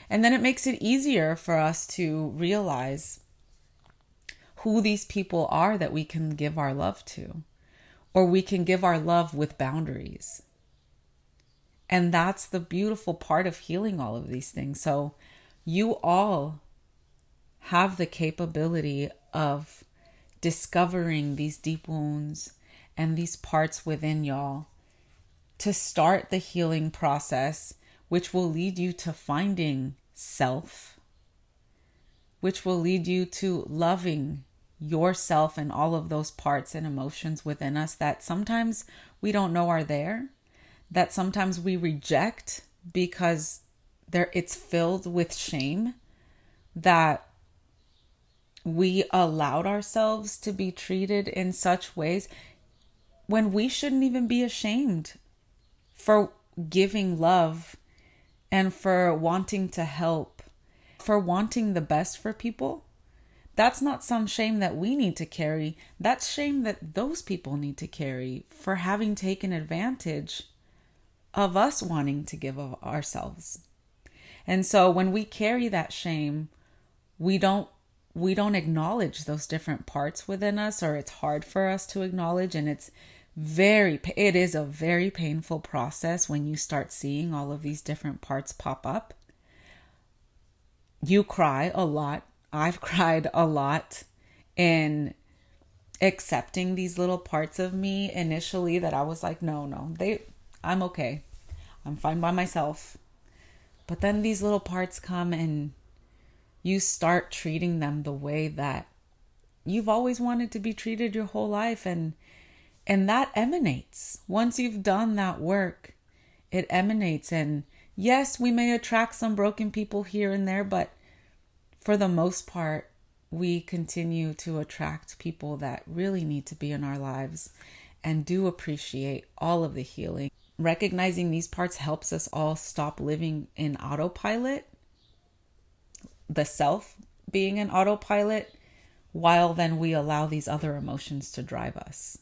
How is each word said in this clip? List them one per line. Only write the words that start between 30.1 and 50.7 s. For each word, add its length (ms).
self, 840
which 240
will 160
lead 280
you 180
to 420
loving 760
yourself 800
and 140
all 240
of 140
those 220
parts 440
and 100
emotions 580
within 320
us 200
that 280
sometimes 600
we 120
don't 200
know 180
are 140
there, 460
that 220
sometimes 480
we 160
reject 840
because 680
there, 240
it's 220
filled 560
with 240
shame, 600
that 520
we 480
allowed 540
ourselves 720
to 140
be 200